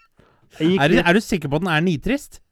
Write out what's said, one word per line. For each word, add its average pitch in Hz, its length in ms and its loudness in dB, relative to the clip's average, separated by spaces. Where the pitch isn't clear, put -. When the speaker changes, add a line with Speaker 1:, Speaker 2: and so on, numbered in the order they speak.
Speaker 1:
Jeg 160 160 0
gikk 185 100 0
Speaker 2:
Er 147 80 2
du, 170 80 4
Speaker 1:
litt - 100 2
Speaker 2:
er 175 60 4
du 214 80 4
sikker 156 320 -6
på 156 60 -2
at 175 80 -4
den - 20 -4
er 156 160 0
nitrist? 190 540 -4